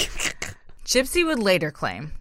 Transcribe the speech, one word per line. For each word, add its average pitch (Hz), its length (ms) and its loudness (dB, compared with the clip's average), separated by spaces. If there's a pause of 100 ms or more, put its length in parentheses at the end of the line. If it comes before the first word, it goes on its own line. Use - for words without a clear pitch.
(840)
Gypsy 269 400 2
would 311 140 2
later 175 320 4
claim 107 500 -6